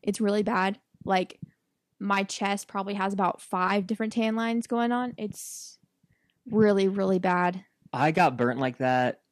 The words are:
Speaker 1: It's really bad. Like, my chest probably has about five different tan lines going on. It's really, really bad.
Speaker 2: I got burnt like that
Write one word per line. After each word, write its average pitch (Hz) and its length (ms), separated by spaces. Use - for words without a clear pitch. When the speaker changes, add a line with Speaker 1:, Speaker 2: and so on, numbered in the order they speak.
Speaker 1:
It's 202 180
really 208 220
bad. 196 360
Like, 185 360
my 196 260
chest 202 440
probably 196 260
has 196 180
about 190 280
five 190 460
different 220 260
tan 220 240
lines 226 300
going 233 260
on. 247 240
It's - 640
really, 208 380
really 190 300
bad. 180 460
Speaker 2:
I 143 180
got 156 260
burnt 120 220
like 131 200
that 127 420